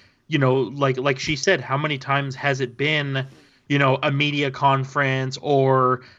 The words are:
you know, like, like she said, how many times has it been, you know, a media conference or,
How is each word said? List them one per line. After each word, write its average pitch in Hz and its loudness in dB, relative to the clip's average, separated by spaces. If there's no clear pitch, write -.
you 156 0
know, 131 4
like, 135 0
like 135 0
she 151 -6
said, 156 2
how 135 -4
many 147 -4
times 139 -2
has 139 -2
it 120 -6
been, 139 -2
you 143 2
know, 135 4
a 151 0
media 143 0
conference 135 0
or, 131 2